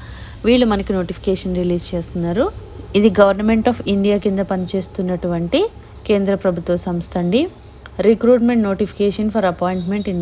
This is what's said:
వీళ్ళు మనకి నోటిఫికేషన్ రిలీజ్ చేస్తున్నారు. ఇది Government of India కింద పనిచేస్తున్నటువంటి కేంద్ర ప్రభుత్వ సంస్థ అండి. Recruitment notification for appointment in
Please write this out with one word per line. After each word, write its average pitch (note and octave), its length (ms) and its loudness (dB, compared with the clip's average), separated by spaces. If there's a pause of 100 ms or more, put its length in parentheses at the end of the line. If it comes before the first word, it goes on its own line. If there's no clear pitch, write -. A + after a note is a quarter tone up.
(480)
వీళ్ళు B3 260 4
మనకి G3 260 -2
నోటిఫికేషన్ F#3 640 -2
రిలీజ్ F3 320 -2
చేస్తున్నారు. E3+ 520 -2 (540)
ఇది A3 120 6 (100)
Government G#3+ 520 4
of - 60 -8 (160)
India G3+ 220 2 (100)
కింద G3 120 0 (140)
పనిచేస్తున్నటువంటి F3+ 1080 -2 (480)
కేంద్ర G3 240 2 (120)
ప్రభుత్వ F3 420 0
సంస్థ F3 360 -4
అండి. G#3 180 2 (640)
Recruitment A#3 600 4
notification G3+ 640 -2
for A3 160 0
appointment F#3 600 -2
in F3 120 -2